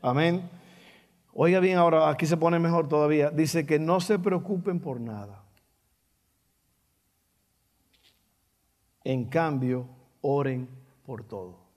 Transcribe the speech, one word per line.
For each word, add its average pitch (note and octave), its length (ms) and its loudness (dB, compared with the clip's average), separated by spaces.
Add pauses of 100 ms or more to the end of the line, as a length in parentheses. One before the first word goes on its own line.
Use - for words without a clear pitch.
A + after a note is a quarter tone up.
Amén. E3 480 0 (840)
Oiga F3 260 4
bien, F#3 160 2
ahora D#3+ 320 6
aquí D3+ 160 -2
se D#3+ 140 0
pone E3+ 200 2
mejor E3 300 2
todavía. D3+ 400 2
Dice D3+ 380 0
que D3+ 120 2
no E3+ 220 2
se G3+ 180 0
preocupen F3+ 640 -4
por C#3 180 -10
nada. G#2 460 -12 (3500)
En C3 220 -2
cambio, B2+ 600 -2 (360)
oren C3+ 440 -2 (380)
por A2 200 -14
todo. F#2 340 -16 (180)